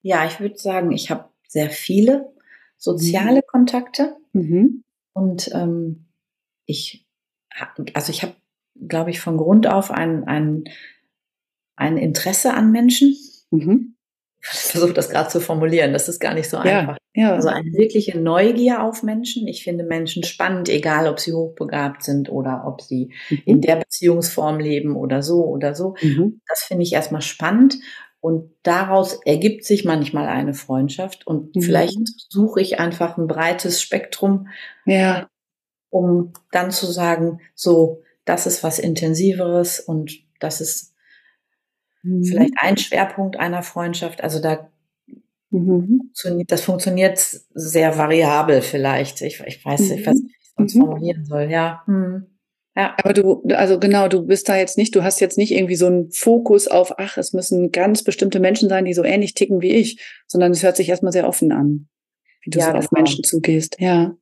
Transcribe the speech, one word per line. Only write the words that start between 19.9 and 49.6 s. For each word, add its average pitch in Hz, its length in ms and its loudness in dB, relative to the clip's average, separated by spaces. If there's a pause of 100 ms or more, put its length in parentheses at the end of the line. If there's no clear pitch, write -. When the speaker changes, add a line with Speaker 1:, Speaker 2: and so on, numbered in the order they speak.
Speaker 1:
spannend, 180 440 -4
egal 156 400 0
ob 151 140 -4
sie 170 100 -6
hochbegabt 156 720 -6
sind 143 260 -2
oder 131 380 -6
ob 139 140 -12
sie 131 320 -6 (160)
Speaker 2:
Mhm. 143 160 -4
Speaker 1:
in 143 160 6
der 160 160 4
Beziehungsform 165 840 0
leben 147 380 -2
oder 135 260 -2
so 170 220 2
oder 143 300 -4
so. 190 260 -6
Speaker 2:
Mhm. 165 460 0
Speaker 1:
Das 156 160 -4
finde 175 200 -4
ich 160 80 -2
erstmal 156 300 -2
spannend 233 560 2 (420)
und 165 320 -4 (120)
daraus 190 640 2
ergibt 170 380 2
sich 208 220 2
manchmal 147 420 -2
eine 143 260 -2
Freundschaft 139 720 -6
und 156 300 -6
Speaker 2:
Mhm. 180 60 2
Speaker 1:
vielleicht 170 360 0 (320)
suche 202 320 2
ich 185 180 -2
einfach 170 380 -2
ein 165 100 -2
breites 170 540 -2
Spektrum, 196 640 -2 (380)
Speaker 2:
Ja. 190 360 2
Speaker 1:
äh, - 40 -14 (640)
um 175 440 0 (180)
dann 185 200 -2
zu 190 140 -4
sagen, 170 540 -2 (160)
so, 165 460 2 (240)
das 175 200 -2
ist - 180 -4
was 160 160 -4
Intensiveres 175 1000 0
und 156 320 -6 (280)
das 156 220 -6
ist - 320 -8 (1120)
Speaker 2:
Mhm. 180 220 0
Speaker 1:
vielleicht 220 320 2
ein 185 200 2
Schwerpunkt 190 600 -2
einer 175 260 -4
Freundschaft. 170 600 -8
Also 156 180 -4
da 156 280 -4 (800)
Speaker 2:
Mhm. 185 680 2
Speaker 1:
funktio-, 175 320 -4
das 170 140 0
funktioniert 185 580 0
sehr 160 760 -2
variabel 151 640 4
vielleicht. 135 600 -4
Ich, - 240 -8
ich - 180 -16